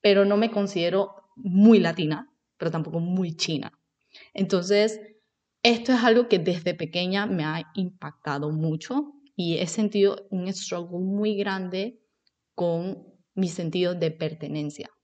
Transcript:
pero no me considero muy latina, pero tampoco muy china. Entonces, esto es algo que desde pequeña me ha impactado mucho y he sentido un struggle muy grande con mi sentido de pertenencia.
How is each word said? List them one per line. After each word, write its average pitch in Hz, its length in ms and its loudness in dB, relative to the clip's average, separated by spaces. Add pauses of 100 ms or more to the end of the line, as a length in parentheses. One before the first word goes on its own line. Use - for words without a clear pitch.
pero 202 240 6
no 202 120 2
me 226 140 2
considero 190 640 0 (220)
muy 208 420 8
latina, 165 540 -2 (240)
pero 160 140 -4
tampoco 160 300 -4
muy 175 360 -4
china. 160 360 -6 (600)
Entonces, 196 680 0 (640)
esto 233 300 2
es 240 100 4
algo 240 260 6
que 202 100 4
desde 175 360 -2
pequeña 180 520 -4
me 175 180 -2
ha 156 300 -6
impactado 151 760 -6
mucho 160 640 -4 (240)
y 170 220 -2
he 180 80 -2
sentido 202 640 0
un 185 220 -6
struggle 175 460 -10
muy 202 380 -2
grande 190 640 -6 (540)
con 170 520 -4 (280)
mi 190 140 0
sentido 175 460 -2
de 165 160 -2
pertenencia. 151 800 -8 (140)